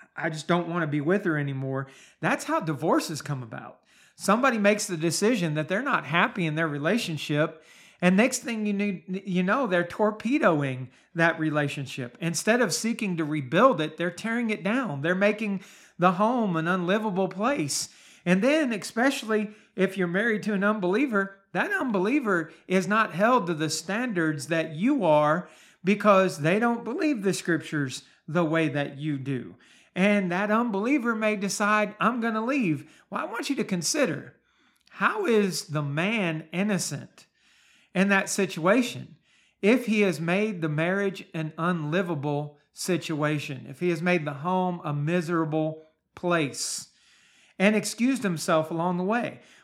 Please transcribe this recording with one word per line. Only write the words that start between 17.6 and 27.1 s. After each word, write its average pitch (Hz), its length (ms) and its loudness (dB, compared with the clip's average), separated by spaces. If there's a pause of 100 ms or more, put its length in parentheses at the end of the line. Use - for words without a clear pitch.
And 185 160 4
then, 277 320 2
especially 220 800 -2 (220)
if 190 220 0
you're 185 100 0
married 208 360 0
to 208 100 -2
an 190 100 0
unbeliever, 208 760 0 (120)
that 240 200 -2
unbeliever 214 800 0 (160)
is 185 200 2
not 208 260 0
held 208 340 4
to 175 60 -2
the 156 160 -2
standards 170 800 -2
that 160 280 -2
you 240 280 0
are 151 460 4 (340)
because 196 560 4
they 165 200 2
don't 233 240 0
believe 294 380 -2